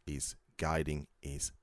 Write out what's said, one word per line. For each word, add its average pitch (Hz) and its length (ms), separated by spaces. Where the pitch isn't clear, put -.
is - 300
guiding 76 500
his 71 300